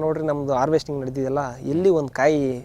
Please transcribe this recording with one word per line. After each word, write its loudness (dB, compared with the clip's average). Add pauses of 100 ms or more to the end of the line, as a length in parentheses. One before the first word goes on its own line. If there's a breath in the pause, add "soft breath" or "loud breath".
ನೋಡ್ರಿ, -2
ನಮ್ಮದು -2
ಹಾರ್ವೆಸ್ಟಿಂಗ್ 0
ನಡೆದಿದೆಯಲ್ಲ, -2 (320)
ಎಲ್ಲಿ 4
ಒಂದು -4
ಕಾಯಿ 4 (220)